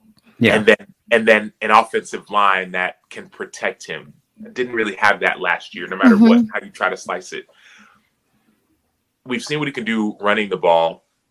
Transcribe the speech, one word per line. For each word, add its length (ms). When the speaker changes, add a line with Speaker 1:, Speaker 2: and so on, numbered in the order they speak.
Speaker 1:
Yeah. 200
Speaker 2:
And 100
then, 200
and 160
then 340
an 100
offensive 580
line 440
that 260
can 200
protect 560
him. 280
Didn't 200
really 220
have 260
that 200
last 340
year, 120
no 100
matter 200
what, 220
Speaker 3:
Mm-hmm. 140
Speaker 2:
how 120
you 60
try 180
to 80
slice 360
it. 140
We've 180
seen 160
what 80
he 40
can 140
do 340
running 300
the 80
ball. 480